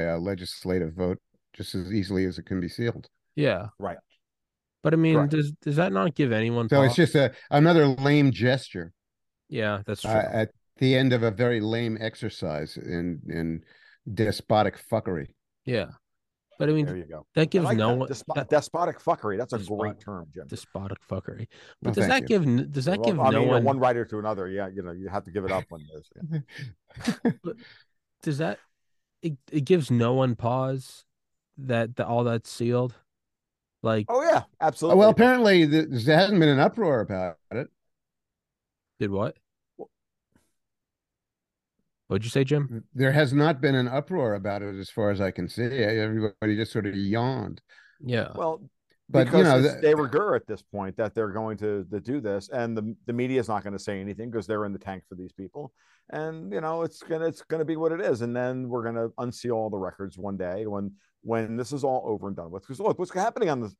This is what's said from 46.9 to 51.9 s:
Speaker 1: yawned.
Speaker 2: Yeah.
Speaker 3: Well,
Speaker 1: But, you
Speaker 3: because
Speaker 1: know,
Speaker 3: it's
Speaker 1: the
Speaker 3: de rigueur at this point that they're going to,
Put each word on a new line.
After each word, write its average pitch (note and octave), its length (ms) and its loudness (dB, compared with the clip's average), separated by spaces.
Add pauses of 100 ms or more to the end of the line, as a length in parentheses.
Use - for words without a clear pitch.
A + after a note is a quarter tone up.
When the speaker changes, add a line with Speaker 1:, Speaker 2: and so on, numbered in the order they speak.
Speaker 1:
yawned. G2+ 680 -2 (420)
Speaker 2:
Yeah. A#2+ 300 -2
Speaker 3:
Well, D#3+ 280 -4 (460)
Speaker 1:
But, C#3 120 4
you B2+ 40 6
Speaker 3:
because E3 220 6
Speaker 1:
know, C3+ 120 8
Speaker 3:
it's C#3+ 180 4
Speaker 1:
the - 40 -12
Speaker 3:
de D#3 160 6
rigueur D3+ 400 0
at G#2+ 100 -4
this G#2 160 -10
point F#2+ 360 -8
that G#2 160 -2
they're A2 160 -2
going A2 280 -6
to, G#2 320 -4